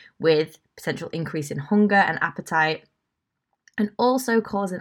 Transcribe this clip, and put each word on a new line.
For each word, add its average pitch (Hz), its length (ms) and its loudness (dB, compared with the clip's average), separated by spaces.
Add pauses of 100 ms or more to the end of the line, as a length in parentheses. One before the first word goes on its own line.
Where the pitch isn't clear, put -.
(180)
with 156 400 2 (180)
potential - 360 -8
increase 151 380 -6
in - 80 -8
hunger 208 360 2
and 180 280 2
appetite, 160 640 -2 (920)
and 208 220 0
also 247 420 2
causing 202 400 -4